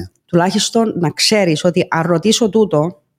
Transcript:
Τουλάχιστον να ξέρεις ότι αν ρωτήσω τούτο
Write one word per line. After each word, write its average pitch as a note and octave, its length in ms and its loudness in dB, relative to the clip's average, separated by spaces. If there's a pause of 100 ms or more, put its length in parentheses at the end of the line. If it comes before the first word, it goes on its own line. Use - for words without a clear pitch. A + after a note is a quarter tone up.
(260)
Τουλάχιστον G3+ 760 0
να D#3 100 0
ξέρεις F3+ 540 0
ότι F3 260 0
αν E3 120 0
ρωτήσω F3 480 0
τούτο F3 520 0 (180)